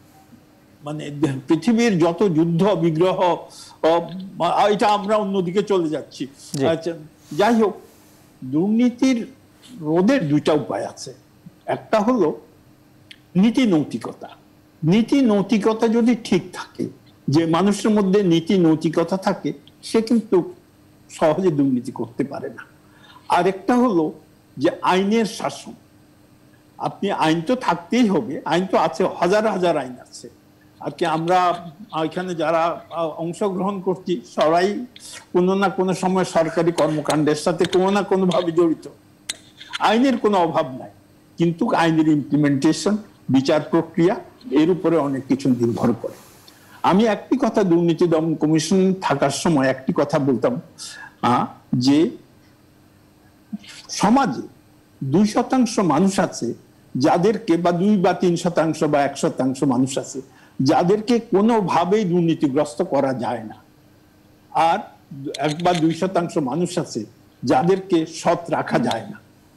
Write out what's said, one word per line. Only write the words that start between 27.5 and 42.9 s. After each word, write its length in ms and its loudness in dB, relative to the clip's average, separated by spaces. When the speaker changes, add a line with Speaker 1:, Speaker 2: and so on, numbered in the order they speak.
Speaker 1:
থাকতেই 520 0
হবে, 380 -2
আইন 200 0
তো 120 0
আছে, 300 0
হাজার 320 2
হাজার 260 0
আইন 240 -6
আছে। 280 -20
আর 120 -8
কি 140 -4
আমরা 680 0
এখানে 320 -6
যারা, 540 -2
আ, 160 -6
অংশগ্রহণ 760 -4
করছি, 400 -4
সবাই 500 2
কোনো 220 2
না 140 0
কোনো 240 -2
সময় 300 0
সরকারি 480 0
কর্মকাণ্ডের 640 0
সাথে 300 -2
কোনো 240 2
না 120 2
কোনোভাবে 500 0
জড়িত। 360 2
আইনের 380 2
কোনো 200 0
অভাব 420 0
নাই, 100 -16
কিন্তু 340 0
আইনের 360 2
implementation, 880 2